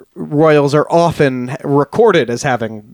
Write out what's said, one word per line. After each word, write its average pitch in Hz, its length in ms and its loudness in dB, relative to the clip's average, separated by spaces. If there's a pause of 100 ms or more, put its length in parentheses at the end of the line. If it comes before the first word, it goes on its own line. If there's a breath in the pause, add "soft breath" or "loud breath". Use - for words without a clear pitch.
(140)
royals 151 600 2
are 151 160 0
often 143 720 0
recorded 147 680 0
as 120 140 -6
having 110 400 -4 (100)